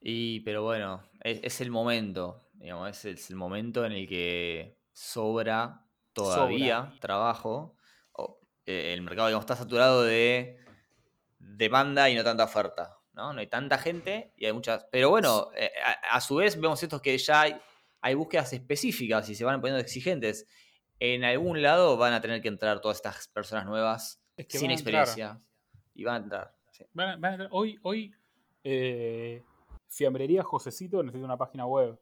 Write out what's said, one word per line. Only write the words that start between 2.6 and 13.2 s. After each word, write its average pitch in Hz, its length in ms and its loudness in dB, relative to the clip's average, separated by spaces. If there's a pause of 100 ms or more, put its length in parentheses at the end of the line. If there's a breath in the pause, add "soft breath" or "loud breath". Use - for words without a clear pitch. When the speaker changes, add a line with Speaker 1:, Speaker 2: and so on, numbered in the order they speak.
Speaker 1:
es, 101 160 -14
es 92 240 -12
el 92 60 -12
momento 107 500 -4
en 110 80 -4
el 95 140 -6
que 87 720 -4 (140)
sobra 110 960 -2 (280)
todavía 113 720 2
Speaker 2:
Sobra. - 140 -20
Speaker 1:
trabajo. 113 760 -2 (380 soft breath)
O, - 260 -10 (260)
eh, 87 280 -4
el 90 80 -6
mercado, 90 260 0
digamos, 110 160 2
está 127 120 -2
saturado 123 480 6
de 120 540 4 (840 soft breath)
demanda 131 680 4
y 123 60 2
no 113 80 2
tanta 113 200 4
oferta, 98 540 -2 (160)
¿no? 135 200 -8